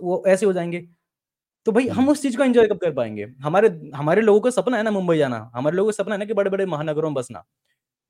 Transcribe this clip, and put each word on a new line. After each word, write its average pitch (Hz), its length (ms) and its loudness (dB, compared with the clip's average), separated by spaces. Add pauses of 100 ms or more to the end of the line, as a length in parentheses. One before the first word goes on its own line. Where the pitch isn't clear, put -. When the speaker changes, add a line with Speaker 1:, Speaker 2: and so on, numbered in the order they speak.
Speaker 1:
वो 175 260 -4
ऐसे 190 180 4
हो 190 80 2
जाएंगे। 175 360 -6 (760)
तो 226 60 0
भाई, 247 160 2
हम 226 100 -4
Speaker 2:
हम्म। 269 140 4
Speaker 1:
उस 285 100 -2
चीज़ 254 160 -2
को 277 60 2
enjoy 240 240 6
कब 202 100 -2
कर 170 140 -2
पाएंगे? 110 480 -4
हमारे, 160 560 0
हमारे 156 260 0
लोगों 208 200 6
का 247 80 0
सपना 247 280 0
है 214 60 0
ना 220 80 -2
मुंबई 180 260 0
जाना, 120 380 -2
हमारे 151 220 -2
लोगों 214 140 2
का 202 120 -4
सपना 208 120 -6
है 190 40 -4
ना 208 60 -8
कि 214 80 -6
बड़े-बड़े 196 320 0
महानगरों 156 440 -4
में 147 40 -6
बसना, 120 320 -8 (640)